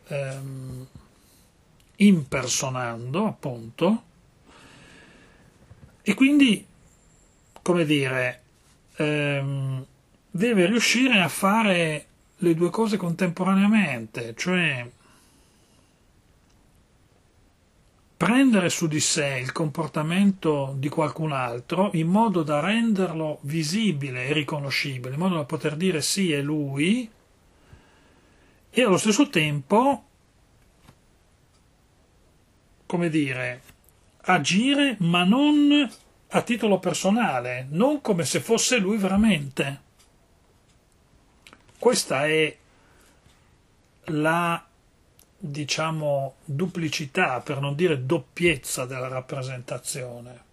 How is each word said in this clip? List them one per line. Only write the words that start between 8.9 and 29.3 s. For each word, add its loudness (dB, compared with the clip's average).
ehm, -2
deve 2
riuscire 4
a 2
fare 2
le 4
due 0
cose 0
contemporaneamente, 0
cioè -2
prendere 4
su -2
di -2
sé -2
il -8
comportamento 0
di -4
qualcun -2
altro -2
in 0
modo 4
da 0
renderlo 0
visibile -2
e 0
riconoscibile, -4
in -6
modo 0
da -4
poter -4
dire: -2
"Sì, 0
è 0
lui", -2
e 2
allo 4
stesso 4
tempo, 0